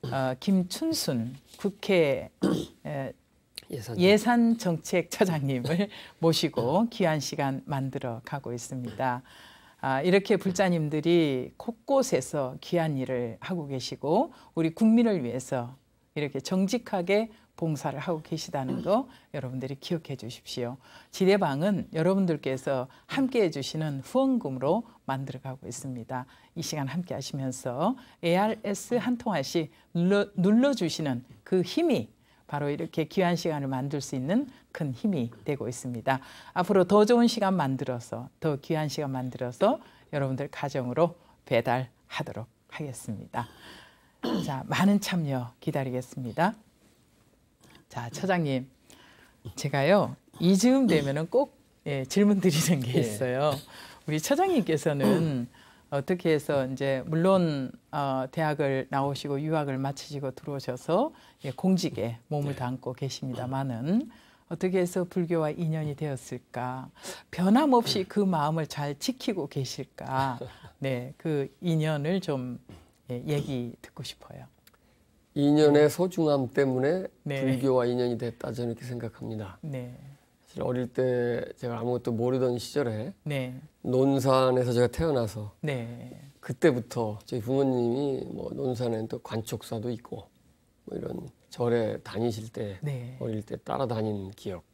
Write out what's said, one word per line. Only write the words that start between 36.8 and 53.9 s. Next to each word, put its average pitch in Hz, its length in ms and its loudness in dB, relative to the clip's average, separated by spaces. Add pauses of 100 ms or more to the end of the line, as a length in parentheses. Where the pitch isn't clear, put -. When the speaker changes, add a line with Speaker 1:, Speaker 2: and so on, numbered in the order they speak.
Speaker 1:
더 202 220 8
좋은 240 220 6
시간 196 280 2
만들어서, 131 760 -2 (100)
더 147 180 0
귀한 156 320 -2
시간 139 220 -4
만들어서 127 680 0 (340)
여러분들 139 380 -2
가정으로 143 640 0 (300)
배달하도록 123 1000 -2 (220)
하겠습니다. 120 800 -8 (1000)
자, 139 220 -4
많은 196 320 4
참여 139 600 -2
기다리겠습니다. 135 920 -2 (1400)
자, 120 200 -8
처장님, 151 580 0 (880)
제가요, 147 600 2 (240)
이즈음 233 480 6
되면은 147 400 2
꼭, 277 300 0 (280)
예, 139 200 -4
질문 202 360 4
드리는 160 400 4
게 123 140 -2
Speaker 2:
예. 175 40 6
Speaker 1:
있어요. 127 540 0 (540)